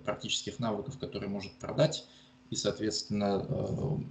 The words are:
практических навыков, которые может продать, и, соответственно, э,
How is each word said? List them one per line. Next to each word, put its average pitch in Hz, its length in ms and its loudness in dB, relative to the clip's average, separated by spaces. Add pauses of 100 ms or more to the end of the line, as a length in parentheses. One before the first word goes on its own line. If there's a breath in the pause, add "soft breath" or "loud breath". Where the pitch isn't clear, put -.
практических - 540 -2
навыков, 107 400 -2
которые 101 320 -4
может 98 240 -4
продать, - 520 2 (440 loud breath)
и, 110 60 -4
соответственно, 104 920 2
э, - 480 0 (140)